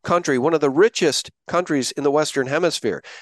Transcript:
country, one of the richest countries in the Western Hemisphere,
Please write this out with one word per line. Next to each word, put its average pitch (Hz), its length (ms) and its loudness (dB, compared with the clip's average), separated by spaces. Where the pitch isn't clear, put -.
country, 170 340 0
one 131 160 0
of 156 80 0
the 147 80 2
richest 175 600 2
countries 165 460 -2
in 143 100 -6
the 143 80 2
Western 143 380 0
Hemisphere, 143 540 -2